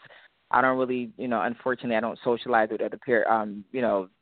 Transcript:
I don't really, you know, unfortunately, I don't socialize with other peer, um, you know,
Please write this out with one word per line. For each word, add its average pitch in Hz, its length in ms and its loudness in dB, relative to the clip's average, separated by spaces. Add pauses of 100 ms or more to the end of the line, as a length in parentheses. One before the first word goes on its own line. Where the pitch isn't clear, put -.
(520)
I 123 100 4
don't 131 180 4
really, 123 380 -2
you 131 100 -6
know, 113 140 0
unfortunately, 120 540 -2
I 110 60 2
don't 113 220 -4
socialize 117 480 2
with 104 100 -4
other 107 160 -4
peer, 117 320 2
um, 107 420 0
you 127 100 -4
know, 101 280 0 (120)